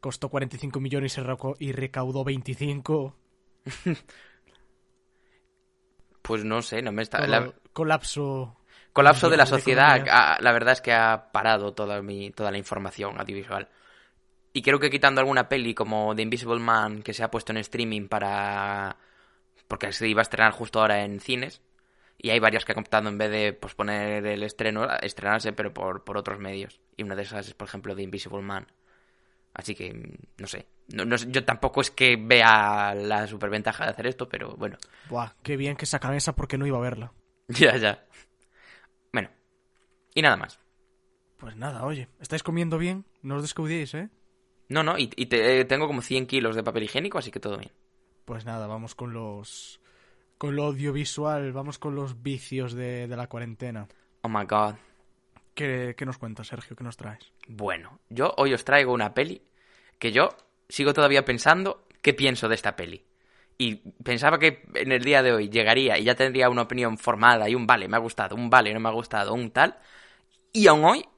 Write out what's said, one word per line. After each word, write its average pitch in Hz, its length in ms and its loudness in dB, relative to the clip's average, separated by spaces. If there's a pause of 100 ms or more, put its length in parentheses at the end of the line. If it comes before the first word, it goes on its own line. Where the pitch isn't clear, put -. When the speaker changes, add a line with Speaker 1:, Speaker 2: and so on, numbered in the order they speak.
Speaker 1:
costó 139 280 -8
cuarenta 131 280 -6
y - 20 -12
cinco 139 220 -8
millones 135 380 -4
y - 40 -8
reco-, 131 360 -6
y 139 140 -8
recaudó 131 520 -6
veinticinco. 139 920 -4 (480)
Speaker 2:
<laughs> 151 320 -4 (2250)
Pues 110 200 -4
no 110 200 -2
sé, 110 180 -6
no 123 100 -4
me 104 120 -4
está, - 160 -4
Speaker 1:
Todo - 100 0
Speaker 2:
la 117 240 2 (220)
Speaker 1:
colapso 143 800 -4 (380)
Speaker 2:
colapso 143 340 8
de 160 80 6
la 143 80 10
Speaker 1:
de - 60 0
Speaker 2:
sociedad. 131 460 6
Speaker 1:
economía. 120 400 6
Speaker 2:
Ha, - 40 -4
la 120 120 6
verdad 117 200 4
es 123 80 2
que - 140 -2
ha 113 380 2
parado 104 420 2
toda 104 260 -4
mi, 101 300 -10
toda 104 200 -6
la 98 60 -6
información 101 640 -8
audiovisual. 98 480 -8 (840)
Y 131 80 -4
creo 139 180 4
que 147 80 2
quitando 135 320 4
alguna 131 300 2
peli 120 240 -2
como 107 420 -2
The 110 60 -4
Invisible 117 380 -4
Man, 107 420 0
que 110 100 -10
se 113 120 -6
ha 113 60 -2
puesto 110 220 -6
en 110 60 -4
streaming 107 500 -6
para, 101 880 -4 (720)
porque 104 240 -8
se 113 160 -4
iba 107 140 2
a - 0 -
estrenar 110 300 4
justo 110 280 -4
ahora 104 240 4
en 101 160 -8
cines, 131 400 -8 (560)
y - 140 -6
hay 113 100 4
varias 110 240 4
que - 80 -4
han 110 60 -2
optado 107 320 0
en 104 80 -6
vez 107 120 -2
de 104 220 0
posponer 104 720 -6
el 104 200 -4
estreno, 110 400 -4
a - 180 -2
estrenarse, 104 500 -2
pero 104 220 -6
por, 95 300 -8
por 101 120 -8
otros 101 220 -8
medios. 98 420 -12 (160)
Y - 60 -10
una 98 140 -8
de 98 80 -8
esas 101 240 -12
es, - 60 -20
por 101 140 -14
ejemplo, 101 260 -12
The 98 80 -10
Invisible 98 380 -10
Man. 98 260 -10 (840)
Así - 220 -12
que, 104 440 -16 (200)
no 98 100 -14
sé. - 180 -14 (220)
No, 104 180 -6
no 120 100 0
sé, 117 140 -4
yo 131 140 0
tampoco - 360 -2
es 131 100 -2
que 123 300 4
vea 107 760 6
la 104 320 -2
superventaja 107 580 -4
de 107 80 -2
hacer 110 160 -8
esto, 123 200 -8
pero - 280 -10
bueno. 104 200 -8 (320)
Speaker 1:
Buah, 120 220 -8 (120)
qué 143 140 -6
bien 139 200 -4
que 147 100 -8
sacan 143 260 -4
esa 143 220 -2
porque - 240 -4
no 139 80 -2
iba 139 100 -2
a 120 60 -2
verla. 113 300 -8 (180)
Speaker 2:
<laughs> - 180 -20
Ya, 120 280 6
ya. 107 280 0 (1080)
Bueno, 104 180 -4 (840)
y 156 100 -2
nada 139 140 6
más. - 220 -12 (800)
Speaker 1:
Pues 107 180 -18
nada, 123 280 -10
oye, 135 240 -8 (120)
¿estáis 156 220 -6
comiendo 165 360 -2
bien? 185 280 -4 (160)
No 139 140 -6
os 147 60 -4
descuidéis, 156 520 -6
¿eh? 180 160 -10 (580)
Speaker 2:
No, 151 140 0
no, 165 160 0
y, 127 180 2
y 123 100 -4
te, 123 340 4
eh, 127 40 4
tengo 135 220 0
como 139 160 -4
cien 131 240 -2
kilos 117 300 0
de 110 80 -4
papel 113 180 -2
higiénico, 165 360 -4
así 117 120 -8
que - 100 -12
todo 101 160 -8
bien. 107 140 -14 (560)
Speaker 1:
Pues 113 180 -12
nada, 113 220 -10
vamos 110 300 -12
con 120 180 -12
los, 107 640 -14 (560)
con 143 200 -6
lo 147 80 -2
audiovisual, 143 880 -4
vamos 139 260 -10
con 147 160 -8
los 135 280 -8
vicios 131 520 -8
de, 123 320 -8
de 120 100 -10
la 120 120 -10
cuarentena. 117 580 -12 (360)
Speaker 2:
Oh 117 60 -6
my 107 180 -2
God. 104 280 2 (800)
Speaker 1:
¿Qué, 127 420 -4
qué - 80 -10
nos 131 140 -10
cuentas, 113 300 -14
Sergio? - 280 -16
¿Qué - 80 -16
nos 120 120 -14
traes? - 360 -18 (140)
Speaker 2:
Bueno, 101 540 -8 (100)
yo 131 260 0
hoy 139 160 4
os 117 120 -2
traigo 135 280 4
una 110 220 0
peli 160 260 -2 (600)
que 117 100 -2
yo 127 200 4 (380)
sigo 143 240 0
todavía 139 320 6
pensando 165 640 2 (160)
qué 147 120 4
pienso 127 340 0
de 110 80 2
esta 104 180 -4
peli. 87 300 -14 (520)
Y 113 200 -2 (260)
pensaba 139 380 2
que 156 240 2 (100)
en 98 160 -2
el 123 140 2
día 139 180 6
de 127 100 4
hoy 107 160 2
llegaría 113 480 4
y - 60 0
ya 123 140 2
tendría 131 340 2
una 120 120 0
opinión 117 360 -2
formada 113 500 4
y 117 60 2
un 120 140 -2
vale, 98 180 4
me 101 100 0
ha 117 40 4
gustado, 107 340 -6
un 120 160 -2
vale, 113 240 6
no 113 60 -4
me 113 80 -2
ha 110 40 -2
gustado, 110 400 -4
un 117 200 -4
tal. - 260 2 (760)
Y 214 140 6
aún 151 180 10
hoy 247 200 4 (140)